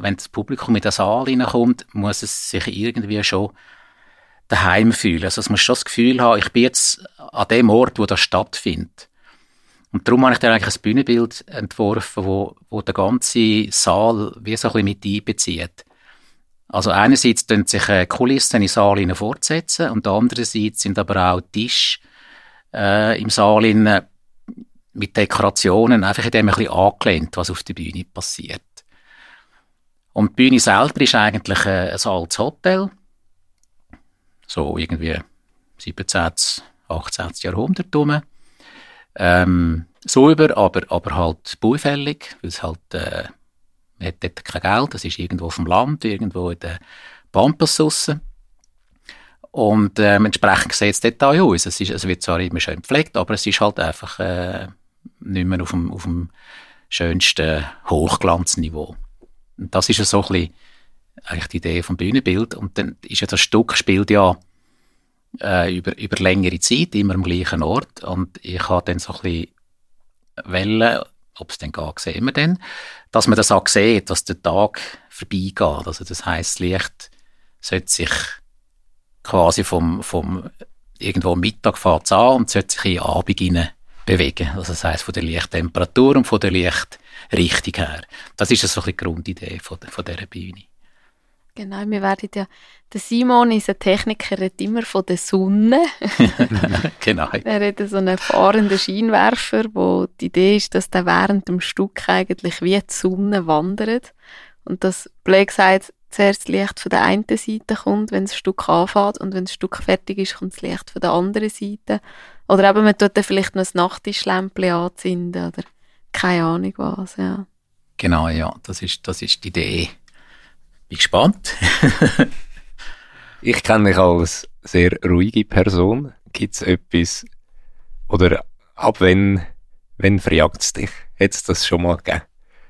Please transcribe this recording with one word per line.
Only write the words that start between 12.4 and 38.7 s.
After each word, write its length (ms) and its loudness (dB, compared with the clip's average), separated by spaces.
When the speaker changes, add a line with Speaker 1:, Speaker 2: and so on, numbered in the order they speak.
Speaker 1:
wo 140 -8
der 120 -6
ganze 760 2
Saal 680 2
wie 160 -6
so 120 -2
ein 160 0
bisschen 0 -
mit 200 -4
einbezieht. 800 -6
Also 220 -2
einerseits 560 4
tun 200 2
sich, 220 0
äh, 180 4
Kulissen 560 2
im 60 2
Saal 300 4
innen 160 0
fortsetzen 760 -4
und 160 -4
andererseits 720 0
sind 180 -2
aber 340 2
auch 80 0
Tische, 480 -2
äh, 480 2
im 80 -4
Saal 340 4
innen 380 4
mit 240 -8
Dekorationen, 880 2
einfach 200 -2
in 60 -2
dem 180 2
ein 60 4
bisschen 180 -2
angelehnt, 640 0
was 140 -4
auf 120 -8
der 120 -12
Bühne 300 -10
passiert. 580 -12
Und 180 0
die 120 -20
Bühne 180 6
selber 400 2
ist 140 2
eigentlich, 520 0
äh, 240 0
ein 140 -8
altes 340 -4
Hotel. 520 -2
So 300 -6
irgendwie 420 -4
siebzehntes, 840 -4
achtzehntes 540 -10
Jahrhundert 520 -4
rum. 260 2